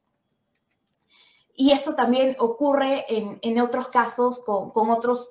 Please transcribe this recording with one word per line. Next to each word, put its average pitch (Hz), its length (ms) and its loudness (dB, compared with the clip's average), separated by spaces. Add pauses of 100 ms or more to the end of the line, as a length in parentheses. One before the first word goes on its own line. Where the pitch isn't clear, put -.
(1600)
Y 269 120 6
esto 285 240 0
también 254 440 2
ocurre 269 720 0
en, 208 320 -6
en 226 200 0
otros 247 280 -2
casos 240 560 -2
con, 196 260 -4
con 226 200 0
otros, 240 400 -2